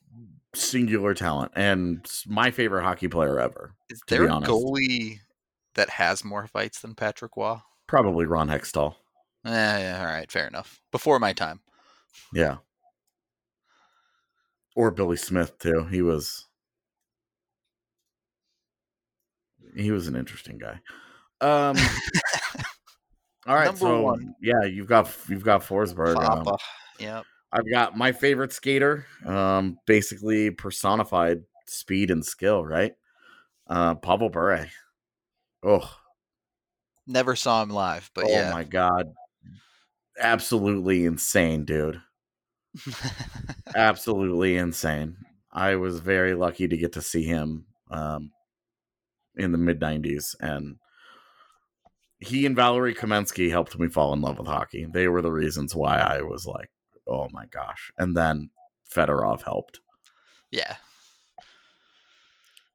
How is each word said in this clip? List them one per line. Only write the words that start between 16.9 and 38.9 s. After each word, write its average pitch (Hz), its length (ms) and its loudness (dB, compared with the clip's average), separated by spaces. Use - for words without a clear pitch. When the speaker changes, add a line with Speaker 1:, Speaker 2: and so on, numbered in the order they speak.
Speaker 1:
he 104 160 0
was 90 160 0
an 67 80 -4
interesting - 420 -10
guy. 55 220 -12
Um, 143 360 4
Speaker 2:
<laughs> - 1700 -4
Speaker 1:
all 131 80 4
right, 151 100 4
Speaker 2:
Number 185 140 0
Speaker 1:
so, 120 220 4
Speaker 2:
one. 120 400 0
Speaker 1:
yeah, 113 220 4
you've 98 240 -4
got, 113 240 6
you've 98 160 -6
got 101 180 6
Forsberg, 87 560 0
um, 110 260 2
Speaker 2:
Papa. 101 140 0
Yep. 110 260 -10
Speaker 1:
I've 110 180 -2
got 117 280 2
my 127 160 2
favorite 135 400 0
skater, 139 520 0
um, 95 600 2
basically 107 640 2
personified 95 880 0
speed 95 440 -2
and 80 140 0
skill, 98 380 0
right? 82 300 -2
Uh, 85 280 2
Pavel 98 340 0
Bure. 82 380 0
Oh. - 340 2
Speaker 2:
Never 127 280 2
saw 117 260 2
him 104 80 -2
live, 92 440 -2
but 95 120 -2
Speaker 1:
Oh - 40 4
Speaker 2:
yeah. 85 240 2
Speaker 1:
my 85 100 -4
God. 90 500 0